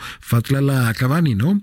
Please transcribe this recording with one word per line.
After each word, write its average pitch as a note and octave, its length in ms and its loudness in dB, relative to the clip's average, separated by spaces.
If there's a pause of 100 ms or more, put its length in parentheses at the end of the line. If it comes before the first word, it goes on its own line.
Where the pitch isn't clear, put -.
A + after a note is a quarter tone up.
(200)
Fatlala C3+ 680 0
Acabani, C3+ 440 0
¿no? F3 300 0